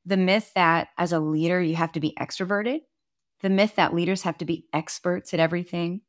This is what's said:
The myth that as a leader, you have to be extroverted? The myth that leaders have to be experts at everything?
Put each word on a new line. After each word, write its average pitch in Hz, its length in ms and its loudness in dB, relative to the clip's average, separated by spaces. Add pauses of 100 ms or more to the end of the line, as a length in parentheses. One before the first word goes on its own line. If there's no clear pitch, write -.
The 190 140 0
myth 190 360 2
that 170 340 2 (100)
as 175 160 0
a 165 40 2
leader, 156 440 0
you 165 140 0
have 165 160 -2
to 160 80 -4
be 151 200 -2
extroverted? 208 600 -4 (600)
The 196 80 -2
myth 196 280 2
that 165 180 2
leaders 175 300 0
have 170 120 -4
to - 80 -8
be 160 300 -4
experts 180 580 -4
at 160 80 2
everything? 175 680 -2